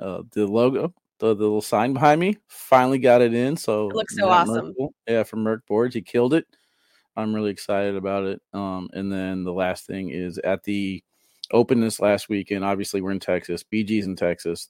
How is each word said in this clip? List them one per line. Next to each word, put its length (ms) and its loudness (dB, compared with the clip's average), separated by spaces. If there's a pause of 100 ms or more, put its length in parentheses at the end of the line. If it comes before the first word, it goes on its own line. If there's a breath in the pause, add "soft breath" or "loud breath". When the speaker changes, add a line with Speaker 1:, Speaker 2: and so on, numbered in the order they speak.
Speaker 1:
uh, 220 -8 (100)
the 140 0
logo, 480 2 (240)
the, 160 0
the 100 -2
little 180 2
sign 320 0
behind 260 6
me, 180 0 (100)
finally 500 4
got 240 8
it 120 4
in, 220 0
so 340 -2
Speaker 2:
It 60 -6
looks 200 -4
so 120 2
Speaker 1:
Matt 20 4
Speaker 2:
awesome. 460 2
Speaker 1:
Merkel, 180 -6 (140)
yeah, 140 2
from 200 -6
Merc 240 -2
Boards, 280 0
he 80 -4
killed 320 2
it. 120 0 (720)
I'm 180 -4
really 160 -2
excited 460 -2
about 280 -2
it. 180 -6 (100)
Um, 400 -6
and 200 -6
then 320 -4
the 80 -4
last 340 -6
thing 240 -8
is 280 -8
at 260 -4
the 380 -4 (500)
Open 280 4
this 200 -2
last 280 2
weekend, 360 -4
obviously 360 -2
we're 120 -4
in 80 -4
Texas, 420 -4
B 220 -4
G's 220 -2
in 100 -6
Texas. 540 -4